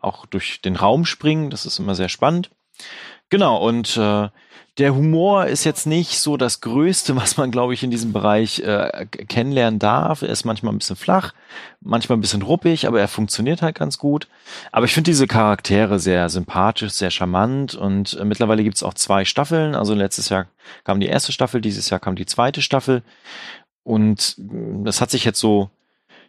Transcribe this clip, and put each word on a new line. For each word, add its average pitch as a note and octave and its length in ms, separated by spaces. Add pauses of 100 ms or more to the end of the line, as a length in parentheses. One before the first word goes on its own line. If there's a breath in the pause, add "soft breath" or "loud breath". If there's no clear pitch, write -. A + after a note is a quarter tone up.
auch - 240
durch - 360
den F#2 140
Raum A2+ 300
springen. D#3 460
Das - 140
ist - 140
immer F#2+ 160
sehr F2+ 140
spannend. E3+ 400 (800 loud breath)
Genau, E3 360
und, A#2 300
äh, G#2 320 (500 soft breath)
der C#3 160
Humor E3 520
ist C#3+ 180
jetzt - 240
nicht E3 320
so D3 160
das B2+ 240
Größte, C#3+ 560
was G#2 220
man, C3+ 120
glaub B2 220
ich, A#2+ 100
in B2+ 100
diesem A2+ 200
Bereich, G#2 480
äh, G2+ 500
k-, - 140
kennenlernen A#2 560
darf. B2+ 420
Er - 80
ist - 140
manchmal A2 300
ein G#2 60
bisschen - 180
flach, - 360 (460 loud breath)
manchmal A2+ 380
ein G#2+ 40
bisschen G2 200
ruppig, D#3+ 440
aber A2+ 140
er G2+ 80
funktioniert A2 540
halt D#3+ 180
ganz D3 180
gut. C#3+ 300 (460 loud breath)
Aber A2+ 120
ich - 80
find D#3+ 140
diese C#3 200
Charaktere G#2 720
sehr F2 280
sympathisch, F#2 640
sehr F#2 180
charmant G#2+ 640
und, G2 460
äh, G2+ 60
mittlerweile G#2+ 400
gibt's - 180
auch F#2+ 120
zwei G2 280
Staffeln. D3+ 520
Also G#2 200
letztes G2 320
Jahr F#2+ 200 (360 loud breath)
kam G2 160
die G2 80
erste - 240
Staffel, B2+ 300
dieses G#2 280
Jahr F#2 120
kam F#2 160
die F#2+ 80
zweite C3+ 360
Staffel. C3 400 (840 loud breath)
Und, G#2+ 560
mm, G#2+ 440
das G#2+ 160
hat A#2+ 120
sich B2+ 120
jetzt A2+ 160
so G2+ 300 (600 soft breath)